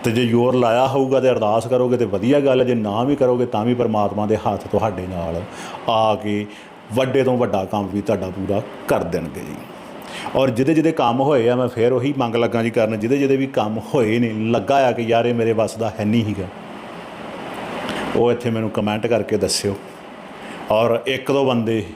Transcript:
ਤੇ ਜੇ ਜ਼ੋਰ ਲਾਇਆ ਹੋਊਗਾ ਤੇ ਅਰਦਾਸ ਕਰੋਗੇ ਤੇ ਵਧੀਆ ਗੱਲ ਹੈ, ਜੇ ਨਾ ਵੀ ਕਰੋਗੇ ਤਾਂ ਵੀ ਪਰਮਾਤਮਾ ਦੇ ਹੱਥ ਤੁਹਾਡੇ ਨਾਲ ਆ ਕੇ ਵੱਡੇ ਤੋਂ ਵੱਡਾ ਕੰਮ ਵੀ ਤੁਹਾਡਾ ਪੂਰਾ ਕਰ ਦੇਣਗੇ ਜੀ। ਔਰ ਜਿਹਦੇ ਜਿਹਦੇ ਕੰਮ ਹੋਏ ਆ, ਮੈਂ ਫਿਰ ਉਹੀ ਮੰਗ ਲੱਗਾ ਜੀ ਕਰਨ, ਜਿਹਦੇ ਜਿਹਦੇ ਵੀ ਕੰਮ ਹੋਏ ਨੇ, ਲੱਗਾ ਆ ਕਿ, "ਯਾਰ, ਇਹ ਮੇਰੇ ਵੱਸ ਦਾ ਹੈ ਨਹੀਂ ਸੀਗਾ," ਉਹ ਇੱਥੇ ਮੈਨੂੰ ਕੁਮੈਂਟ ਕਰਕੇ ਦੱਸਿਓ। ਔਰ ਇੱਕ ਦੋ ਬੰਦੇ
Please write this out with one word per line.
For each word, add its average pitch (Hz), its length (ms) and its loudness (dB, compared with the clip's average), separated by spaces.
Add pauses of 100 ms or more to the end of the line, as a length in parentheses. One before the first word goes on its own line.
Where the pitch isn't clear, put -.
ਤੇ 123 80 2
ਜੇ 120 140 2
ਜ਼ੋਰ 120 300 4
ਲਾਇਆ 123 320 4
ਹੋਊਗਾ 135 320 2
ਤੇ 127 100 4
ਅਰਦਾਸ 113 380 2
ਕਰੋਗੇ 123 300 2
ਤੇ 117 80 2
ਵਧੀਆ 104 340 2
ਗੱਲ 135 200 4
ਹੈ, 127 60 4
ਜੇ 123 100 2
ਨਾ 107 280 0
ਵੀ 143 120 2
ਕਰੋਗੇ 123 300 2
ਤਾਂ 107 200 -2
ਵੀ 123 80 2
ਪਰਮਾਤਮਾ 107 520 0
ਦੇ 107 120 2
ਹੱਥ 98 300 -2
ਤੁਹਾਡੇ 95 420 -2
ਨਾਲ 85 320 -4 (480)
ਆ 110 260 4
ਕੇ 104 300 -2 (480)
ਵੱਡੇ 127 300 2
ਤੋਂ 123 140 2
ਵੱਡਾ 101 280 0
ਕੰਮ 101 220 -2
ਵੀ 101 140 -2
ਤੁਹਾਡਾ 95 280 -2
ਪੂਰਾ 98 320 -2 (260)
ਕਰ 110 160 0
ਦੇਣਗੇ 82 360 -6
ਜੀ। - 160 -12 (800)
ਔਰ 131 140 4
ਜਿਹਦੇ 131 240 2
ਜਿਹਦੇ 156 180 4
ਕੰਮ 131 300 2
ਹੋਏ 131 280 4
ਆ, 123 60 2
ਮੈਂ 127 120 0
ਫਿਰ 117 260 2
ਉਹੀ 131 240 0
ਮੰਗ 117 180 0
ਲੱਗਾ 117 280 0
ਜੀ 117 60 0
ਕਰਨ, 110 300 0
ਜਿਹਦੇ 117 180 2
ਜਿਹਦੇ 135 180 2
ਵੀ 135 120 0
ਕੰਮ 110 320 -2 (140)
ਹੋਏ 117 260 2
ਨੇ, 110 320 0
ਲੱਗਾ 117 240 2
ਆ 135 160 4
ਕਿ, 117 100 -4
"ਯਾਰ, 117 240 2
ਇਹ 120 80 2
ਮੇਰੇ 117 200 2
ਵੱਸ 107 220 0
ਦਾ 110 140 -4 (100)
ਹੈ 107 60 0
ਨਹੀਂ 110 200 2
ਸੀਗਾ," 98 180 -4 (1700)
ਉਹ 120 160 2
ਇੱਥੇ 117 180 -2
ਮੈਨੂੰ 110 200 -2
ਕੁਮੈਂਟ 107 380 -2
ਕਰਕੇ 110 300 0
ਦੱਸਿਓ। 98 380 -2 (960)
ਔਰ 113 340 4
ਇੱਕ 131 260 -2
ਦੋ 139 140 2
ਬੰਦੇ 113 400 0 (100)